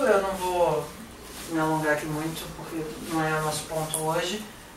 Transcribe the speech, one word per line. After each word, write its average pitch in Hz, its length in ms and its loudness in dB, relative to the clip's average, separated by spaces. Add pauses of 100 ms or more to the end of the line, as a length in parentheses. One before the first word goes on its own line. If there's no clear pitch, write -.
eu 190 160 8
não 190 140 0
vou 175 520 4 (640)
me 160 80 0
alongar 156 360 4
aqui 151 120 -2
muito, 156 400 -4 (100)
porque 156 280 -6 (280)
não 160 140 2
é 156 140 2
o - 20 0
nosso 156 220 -2
ponto 156 340 -2
hoje, 175 420 0 (360)